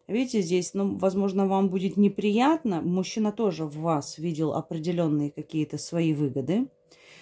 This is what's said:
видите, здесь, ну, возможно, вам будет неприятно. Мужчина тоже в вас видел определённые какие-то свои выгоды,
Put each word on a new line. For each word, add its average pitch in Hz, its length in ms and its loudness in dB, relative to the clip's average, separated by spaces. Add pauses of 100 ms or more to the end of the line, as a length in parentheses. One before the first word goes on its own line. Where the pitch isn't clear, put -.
видите, 240 320 0
здесь, 175 340 0
ну, 196 240 -2
возможно, 190 480 2
вам 190 220 2
будет 180 280 -2
неприятно. 208 880 2
Мужчина 185 500 0
тоже 185 320 -2
в 147 120 -8
вас 156 420 -2
видел 156 340 -2
определённые 160 800 0
какие-то 151 480 -4
свои 165 340 0
выгоды, 147 560 0 (540)